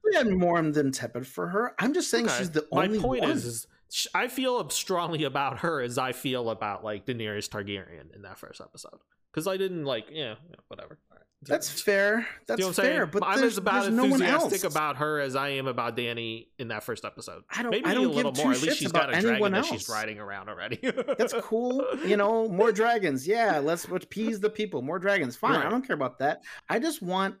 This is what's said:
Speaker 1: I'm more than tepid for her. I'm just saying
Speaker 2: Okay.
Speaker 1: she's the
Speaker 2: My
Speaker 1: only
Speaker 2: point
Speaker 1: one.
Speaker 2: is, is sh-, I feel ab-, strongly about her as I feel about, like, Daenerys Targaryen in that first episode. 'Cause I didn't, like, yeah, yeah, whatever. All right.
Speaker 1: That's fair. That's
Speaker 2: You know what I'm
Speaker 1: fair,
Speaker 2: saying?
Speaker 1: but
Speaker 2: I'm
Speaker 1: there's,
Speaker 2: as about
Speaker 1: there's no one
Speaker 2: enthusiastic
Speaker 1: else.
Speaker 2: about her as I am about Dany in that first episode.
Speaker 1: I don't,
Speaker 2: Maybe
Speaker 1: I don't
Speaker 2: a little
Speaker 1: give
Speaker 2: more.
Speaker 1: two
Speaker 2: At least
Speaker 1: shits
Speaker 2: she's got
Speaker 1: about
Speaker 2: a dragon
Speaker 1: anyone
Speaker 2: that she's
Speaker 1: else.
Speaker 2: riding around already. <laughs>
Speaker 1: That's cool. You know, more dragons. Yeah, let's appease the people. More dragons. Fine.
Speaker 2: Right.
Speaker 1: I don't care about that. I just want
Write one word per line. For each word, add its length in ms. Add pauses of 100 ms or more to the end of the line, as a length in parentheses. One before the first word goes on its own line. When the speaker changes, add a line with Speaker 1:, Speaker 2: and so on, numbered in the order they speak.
(180)
Speaker 1:
I'm 200
more 240
than 300
tepid 360
for 200
her. 320
I'm 140
just 160
saying 160
Speaker 2:
Okay. 120
Speaker 1:
she's 140
the 200
Speaker 2:
My 140
Speaker 1:
only 140
Speaker 2:
point 220
Speaker 1:
one. 100
Speaker 2:
is, 140
is 220 (240)
sh-, 240
I 120
feel 320
ab-, 120
strongly 520
about 360
her 220
as 160
I 160
feel 360
about, 340
like, 220
Daenerys 440
Targaryen 680
in 80
that 160
first 220
episode. 380 (320)
'Cause 140
I 120
didn't, 280
like, 240
yeah, 260 (140)
yeah, 60 (140)
whatever. 280 (140)
All 60
right. 80 (180)
Speaker 1:
That's 260
fair. 580 (200)
That's 120
Speaker 2:
You 60
know 40
what 100
I'm 60
Speaker 1:
fair, 160
Speaker 2:
saying? 120
Speaker 1:
but 100
Speaker 2:
I'm 160
Speaker 1:
there's, 140
Speaker 2:
as 60
about 240
Speaker 1:
there's 100
no 100
one 180
Speaker 2:
enthusiastic 440
Speaker 1:
else. 80
Speaker 2:
about 240
her 240
as 160
I 120
am 180
about 280
Dany 520 (100)
in 120
that 140
first 220
episode. 440
Speaker 1:
I 140
don't, 80
Speaker 2:
Maybe 140
Speaker 1:
I 80
don't 140
Speaker 2:
a 20
little 240
Speaker 1:
give 100
Speaker 2:
more. 100
Speaker 1:
two 60
Speaker 2:
At 40
least 120
Speaker 1:
shits 40
Speaker 2:
she's 120
got 120
Speaker 1:
about 140
Speaker 2:
a 40
dragon 140
Speaker 1:
anyone 180
Speaker 2:
that 120
she's 220
Speaker 1:
else. 20
Speaker 2:
riding 300
around 300
already. 320
<laughs> 360
Speaker 1:
That's 240
cool. 440 (180)
You 140
know, 320
more 240
dragons. 540
Yeah, 320
let's 260
appease 560
the 80
people. 320
More 180
dragons. 380
Fine. 200
Speaker 2:
Right. 100
Speaker 1:
I 20
don't 160
care 100
about 240
that. 220 (260)
I 120
just 220
want 400